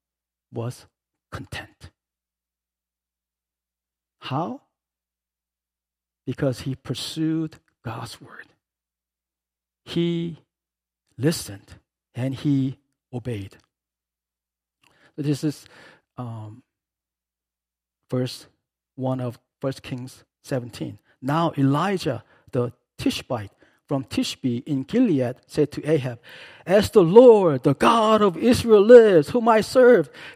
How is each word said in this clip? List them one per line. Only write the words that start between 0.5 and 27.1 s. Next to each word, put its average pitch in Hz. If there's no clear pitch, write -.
was 120
content. -
How? 185
Because 131
he 135
pursued 160
God's 120
word. -
He 170
listened 110
and 131
he 135
obeyed. 113
This 143
is, 147
um, 113
verse 127
one 127
of 123
First 135
Kings 127
seventeen. 120
Now 151
Elijah, 147
the 120
Tishbite, -
from 135
Tishbe -
in 135
Gilead, 151
said -
to 147
Ahab, 131
"As 190
the 208
Lord, 190